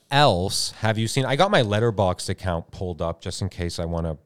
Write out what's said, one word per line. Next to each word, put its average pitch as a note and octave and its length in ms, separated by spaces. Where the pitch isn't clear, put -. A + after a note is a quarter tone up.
else A2 680
have A2 180
you A2+ 100
seen? C3 180
I B2+ 100
got F3+ 160
my F3 120
Letterboxd G#2 680
account F2 420
pulled F2+ 300
up E2 200
just - 200
in F#2+ 80
case E2+ 300
I E2+ 60
wanna E2 300